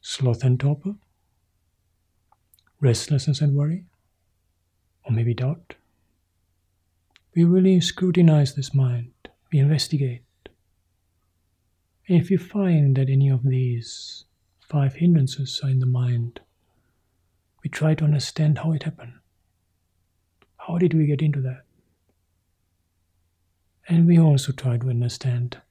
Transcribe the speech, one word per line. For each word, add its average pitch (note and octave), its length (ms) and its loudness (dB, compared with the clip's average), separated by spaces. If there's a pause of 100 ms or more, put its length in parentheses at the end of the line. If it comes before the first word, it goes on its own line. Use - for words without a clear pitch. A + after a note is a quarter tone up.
Sloth B2 440 -4
and B2+ 140 2
torpor? D3 360 -4 (1900)
Restlessness C3+ 600 0
and C#3+ 160 0
worry? D#3 300 -4 (1200)
Or A#2+ 80 -4
maybe A#2 220 0
doubt? C3 400 -6 (1600)
We E3+ 100 4
really F#3 360 4
scrutinize E3 760 2
this C#3 200 -8
mind. B2 380 -2 (400)
We D3+ 60 0
investigate. C#3 640 -2 (1900)
And F3 120 4
if F3 100 -4
we F#3+ 60 4
find E3 600 0
that C3+ 140 0
any C3+ 180 4
of B2+ 160 0
these B2+ 800 -4 (360)
five C#3 340 -2
hindrances D3+ 680 0
are C3+ 80 -2
in C3 100 0
the B2+ 60 0
mind, B2 540 -2 (1200)
we - 80 -10
try D#3 240 0
to D#3 80 -4
understand D3+ 560 0
how D#3+ 140 -4
it D3 100 -4
happened. C3 300 -12 (1400)
How E3+ 220 -8
did F3 160 2
we D#3 120 2
get D3 160 -2
into C#3+ 200 0
that? B2+ 200 -8 (2250)
And E3+ 200 4
we E3+ 100 6
also C#3+ 320 4
try B2 280 -4
to B2+ 120 -4
understand A#2+ 680 -4 (100)